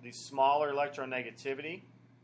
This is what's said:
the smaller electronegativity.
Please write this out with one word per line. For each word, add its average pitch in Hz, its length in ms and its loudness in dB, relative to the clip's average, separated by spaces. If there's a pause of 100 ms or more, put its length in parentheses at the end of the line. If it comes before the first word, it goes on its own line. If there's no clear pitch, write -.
the 120 80 -14
smaller 139 640 4
electronegativity. 139 1080 -4 (420)